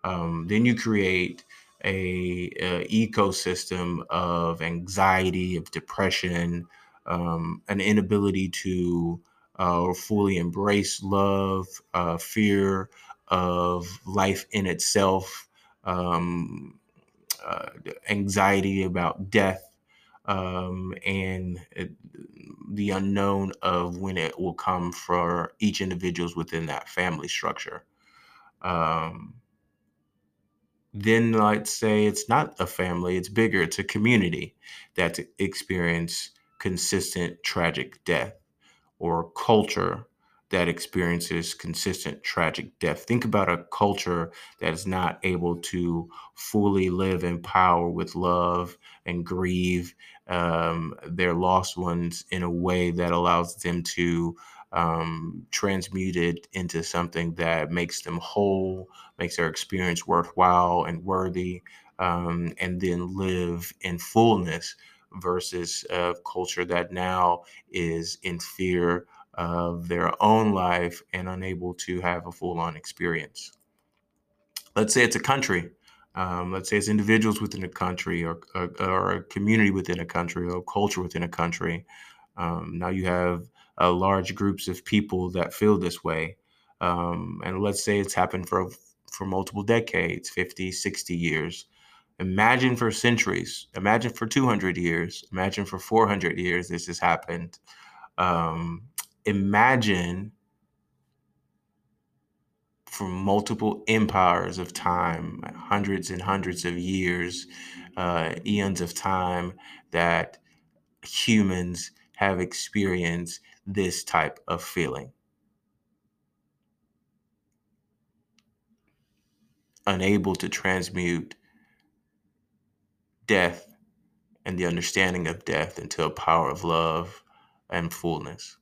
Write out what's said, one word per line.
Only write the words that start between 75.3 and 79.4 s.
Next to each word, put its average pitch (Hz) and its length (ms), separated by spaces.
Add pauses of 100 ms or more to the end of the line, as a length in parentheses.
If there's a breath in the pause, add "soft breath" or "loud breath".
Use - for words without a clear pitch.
Um, 90 360
let's 95 160
say 104 80
it's 101 120
individuals 107 520
within 92 240
a 87 40
country 87 560
or, 85 160 (140)
or, 90 160 (100)
or 95 320
a 92 120
community 104 480